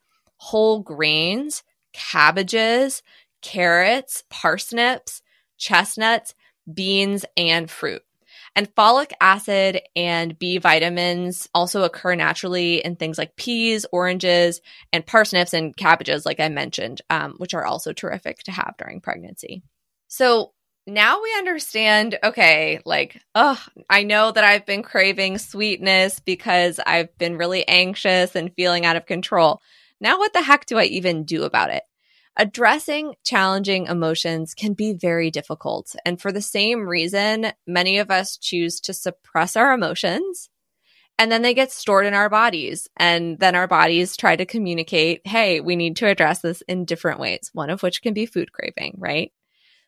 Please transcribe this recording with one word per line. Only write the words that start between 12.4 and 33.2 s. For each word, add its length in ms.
in 100
things 220
like 180
peas, 560
oranges, 680
and 120
parsnips 520
and 200
cabbages, 480
like 160
I 100
mentioned, 600
um, 280
which 180
are 100
also 280
terrific 500
to 80
have 260
during 240
pregnancy. 640
So 460
now 380
we 120
understand, 880
okay, 640
like, 360
"Oh, 260
I 140
know 280
that 120
I've 240
been 160
craving 560
sweetness 800
because 640
I've 320
been 200
really 300
anxious 680
and 180
feeling 320
out 120
of 100
control. 560
Now 200
what 140
the 100
heck 240
do 100
I 60
even 400
do 200
about 280
it?" 120
Addressing 800